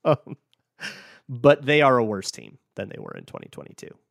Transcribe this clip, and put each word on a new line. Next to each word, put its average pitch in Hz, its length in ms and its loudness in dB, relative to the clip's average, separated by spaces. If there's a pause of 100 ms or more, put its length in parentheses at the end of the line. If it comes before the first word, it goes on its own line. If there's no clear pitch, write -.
Um, - 320 -2 (920)
but 135 380 4
they 147 160 4
are 131 160 6
a 117 60 2
worse 101 260 -6
team - 280 -20 (180)
than 101 120 -10
they - 100 -14
were - 200 -14
in - 60 -18
twenty - 240 -18
twenty-two. - 420 -20 (200)